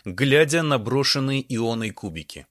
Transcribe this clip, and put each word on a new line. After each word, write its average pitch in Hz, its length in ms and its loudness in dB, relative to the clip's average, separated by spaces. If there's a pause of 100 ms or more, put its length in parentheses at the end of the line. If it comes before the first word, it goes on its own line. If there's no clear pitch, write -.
глядя 139 560 2
на 147 160 2
брошенные 135 640 0 (120)
Ионой 113 340 -2
кубики. 80 600 -12